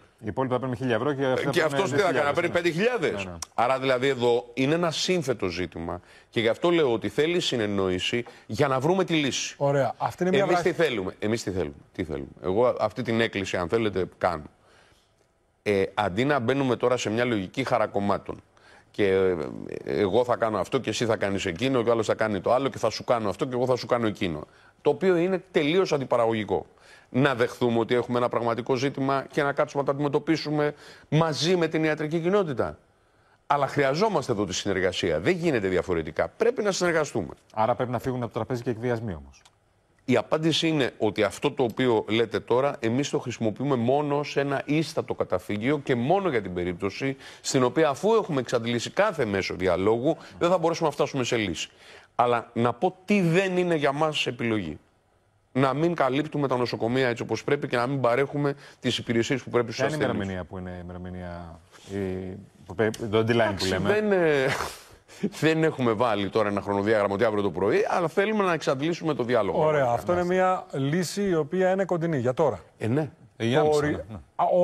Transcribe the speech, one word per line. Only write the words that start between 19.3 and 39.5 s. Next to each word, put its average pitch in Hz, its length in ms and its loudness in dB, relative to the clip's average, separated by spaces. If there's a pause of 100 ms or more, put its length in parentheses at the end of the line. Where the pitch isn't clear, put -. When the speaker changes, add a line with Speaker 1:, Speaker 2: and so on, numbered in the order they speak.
Speaker 2:
εγώ 92 400 2
θα 120 120 0
κάνω 110 220 0
αυτό 92 200 -2
και 110 120 -4
εσύ 110 160 -2
θα 110 100 2
κάνεις 98 300 -2
εκείνο 117 360 0
και 107 60 -2
ο 117 40 6
άλλος 117 140 0
θα 107 80 2
κάνει 104 260 -2
το 107 120 2
άλλο 131 160 2
και 107 100 -10
θα 113 120 -2
σου - 140 -8
κάνω 113 240 0
αυτό 95 160 -4
και 127 100 -4
εγώ 123 120 0
θα 127 100 2
σου 117 100 -6
κάνω 117 200 2
εκείνο, 87 400 -4 (360)
το 147 80 2
οποίο 180 260 2
είναι 180 340 0
τελείως 170 420 2
αντιπαραγωγικό. 113 760 0 (440)
Να 135 240 2
δεχθούμε 120 440 0
ότι 113 160 0
έχουμε 120 240 0
ένα 120 100 2
πραγματικό 117 460 -2
ζήτημα 135 560 -2
και 156 120 -2
να 143 100 0
κάτσουμε 143 300 -2
να 127 60 -4
το 143 60 0
αντιμετωπίσουμε 147 800 -2 (340)
μαζί 160 480 2
με 165 120 2
την 160 160 0
ιατρική 156 360 -2
κοινότητα. 156 580 0 (680)
Αλλά 143 200 2
χρειαζόμαστε 147 640 0
εδώ 104 120 0
τη 90 100 -4
συνεργασία. 90 680 0
Δεν 151 160 2
γίνεται 143 320 0
διαφορετικά. 82 600 0
Πρέπει - 340 0
να 202 100 0
συνεργαστούμε. 156 560 0 (260)
Speaker 1:
Άρα 110 200 2
πρέπει 123 160 -4
να 120 80 -2
φύγουν 127 240 -4
από 117 100 -6
το 117 60 -6
τραπέζι 117 240 -4
και 127 80 -4
εκβιασμοί 110 440 -4
όμως. 69 280 -16 (600)